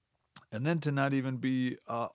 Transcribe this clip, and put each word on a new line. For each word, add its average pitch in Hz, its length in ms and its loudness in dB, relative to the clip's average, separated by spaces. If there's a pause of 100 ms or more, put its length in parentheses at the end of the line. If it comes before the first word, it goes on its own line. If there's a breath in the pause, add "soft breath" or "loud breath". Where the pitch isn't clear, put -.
(520)
and 113 140 -4
then 165 140 2
to 147 120 0
not 139 220 2
even 131 240 0
be, 127 400 0 (100)
uh, 117 280 -2